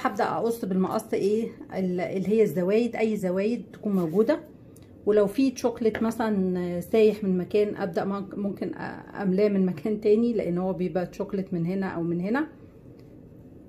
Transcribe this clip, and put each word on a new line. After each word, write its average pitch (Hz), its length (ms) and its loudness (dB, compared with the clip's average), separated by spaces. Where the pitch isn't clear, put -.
هبدا 247 220 0
اقص 226 400 -2
بالمقص 190 480 0
ايه 214 360 0
ال-، 180 260 -2
اللي 180 280 -2
هي 220 140 4
الزوايد، 202 540 2
اي 220 200 0
زوايد 190 560 -2
تكون 208 200 -4
موجوده، 196 480 2
ولو 208 200 6
في 254 300 0
شوكليت 226 460 0
مثلا 185 800 0
سايح 214 440 4
من 185 140 2
مكان 208 380 0
ابدا 190 280 -4
ممكن 196 380 -6
املاه - 760 0
من 190 180 2
مكان 214 340 -2
تاني، 226 320 4
لان 175 260 0
هو 190 140 0
بيبقى 175 400 -2
شوكليت 196 420 -4
من 165 120 0
هنا 190 200 -2
او 170 160 -4
من 170 180 -2
هنا، 254 280 -2